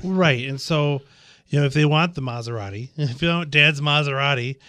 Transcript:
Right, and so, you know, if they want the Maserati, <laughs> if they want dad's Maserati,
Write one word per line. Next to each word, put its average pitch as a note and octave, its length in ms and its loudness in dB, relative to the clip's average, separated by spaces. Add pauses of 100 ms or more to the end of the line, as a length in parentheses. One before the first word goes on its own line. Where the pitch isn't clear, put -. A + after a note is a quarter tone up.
(160)
Right, C#3 320 2
and C3+ 140 -8
so, D3 400 -2 (480)
you C#3+ 100 0
know, C#3+ 60 4
if C3+ 80 0
they D3+ 120 4
want D#3+ 300 2
the D3 60 -8
Maserati, A#2 720 -8
<laughs> - 40 -12
if C3+ 220 -4
they E3 80 0
want E3+ 240 -2
dad's D3 300 4
Maserati, C#3 720 0 (140)